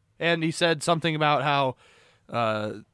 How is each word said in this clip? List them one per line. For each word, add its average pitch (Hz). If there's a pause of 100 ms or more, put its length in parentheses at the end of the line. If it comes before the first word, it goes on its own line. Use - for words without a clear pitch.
(200)
And 165
he 165
said 165
something 165
about 151
how, 139 (520)
uh, 110 (220)